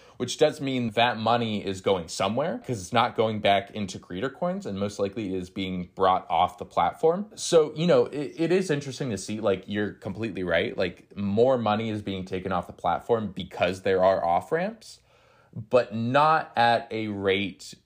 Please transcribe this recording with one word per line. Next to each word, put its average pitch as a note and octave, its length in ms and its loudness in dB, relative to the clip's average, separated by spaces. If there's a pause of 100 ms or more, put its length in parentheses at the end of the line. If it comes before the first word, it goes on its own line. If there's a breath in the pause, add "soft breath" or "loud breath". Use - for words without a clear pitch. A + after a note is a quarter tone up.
(180 loud breath)
which B2 200 -6
does D3+ 240 2
mean C3 300 -2
that A#2 260 2
money A2 480 0
is F#2+ 160 -6
going F#2 260 0
somewhere C3+ 520 -2
'cause B2 200 -8
it's F2+ 140 -10
not A#2+ 220 2
going A2 240 0
back G2+ 320 2
into G#2 260 -8
Creator G2 320 -6
Coins F3+ 380 -6
and G2 100 -6
most G2+ 220 -4
likely G2+ 340 -4
is F2+ 160 -6
being F#2 460 -6
brought F#2 340 2
off F2 300 0
the E2 60 -8
platform. D#3+ 680 0
So, D#3+ 420 2
you D#3+ 120 0
know, C3 180 6
it, C3+ 320 -8
it E3 140 0
is F#3 180 2
interesting C#3 400 -4
to G2+ 80 -4
see, G#2+ 220 -6
like, G2 260 0
you're G2+ 280 -2
completely F#2+ 500 -8
right. F2 340 0
Like, - 400 -6
more A2 400 2
money A2 320 0
is G#2+ 140 -4
being F#2+ 220 -6
taken F#2 260 -6
off F2+ 160 -2
the F2 60 -18
platform F#2+ 580 -2
because F#2 500 -4
there F#2+ 220 2
are F#2+ 200 4
off-ramps, D#3+ 760 -2 (520 soft breath)
but A#2 440 0
not C#3+ 600 2
at A#2 360 4
a A2 160 -4
rate G2 680 -2 (120)